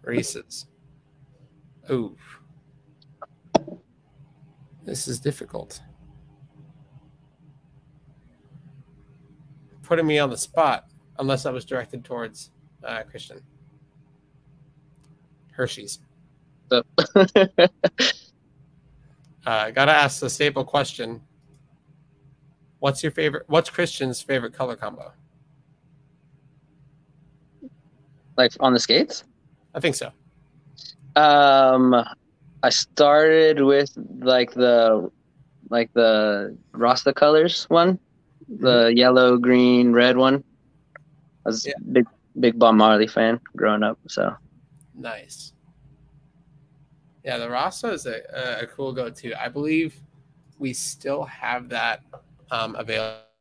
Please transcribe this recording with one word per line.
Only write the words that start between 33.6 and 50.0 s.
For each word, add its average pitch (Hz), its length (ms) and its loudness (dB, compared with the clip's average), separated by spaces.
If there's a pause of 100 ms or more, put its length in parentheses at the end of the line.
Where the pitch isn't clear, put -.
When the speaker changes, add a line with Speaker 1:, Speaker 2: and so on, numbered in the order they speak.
Speaker 2:
with, 139 300 2 (280)
like, 127 340 0
the, 117 580 2 (600)
like, 117 220 -2
the 107 600 0 (180)
Rasta 123 380 0
colors 156 580 2
one, 175 280 2 (500)
the 123 420 2
Speaker 1:
Mm-hmm. 117 80 2
Speaker 2:
yellow, 127 400 6
green, 123 540 4
red 123 260 4
one. 131 260 2 (520)
I - 540 -14
was 110 160 -6
Speaker 1:
Yeah. 143 120 -10
Speaker 2:
a - 60 -18
big, 127 220 2 (340)
big 117 200 0
Bob 113 160 6
Marley 107 320 4
fan 113 320 -2 (160)
growing 104 260 -2
up, 107 160 -4 (100)
so. - 280 -6 (580)
Speaker 1:
Nice. - 600 -18 (1700)
Yeah, 127 140 -8
the 117 140 -10
Rasta 180 400 -6
is 143 160 -10
a, 110 140 -12 (120)
a, 120 300 -8
a 117 40 -12
cool 135 260 -10
go-to. 120 460 -10
I 117 80 -8
believe 156 460 -4 (640)